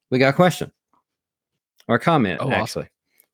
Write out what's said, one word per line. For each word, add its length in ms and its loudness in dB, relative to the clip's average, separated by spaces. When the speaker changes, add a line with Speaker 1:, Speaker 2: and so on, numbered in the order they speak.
Speaker 1:
we 100 0
got 140 4
a 0 -
question 400 0
or 80 2
a 40 -2
comment, 420 0
Speaker 2:
Oh, 60 -4
awesome. 140 -2
Speaker 1:
actually, 280 -10